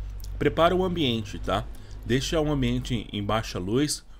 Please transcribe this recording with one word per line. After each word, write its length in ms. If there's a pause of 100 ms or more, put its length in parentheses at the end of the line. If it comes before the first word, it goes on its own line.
(400)
Prepara 360
o 80
ambiente, 560
tá? 260 (400)
Deixa 340
o 120
ambiente 600
em 120
baixa 360
luz. 460 (140)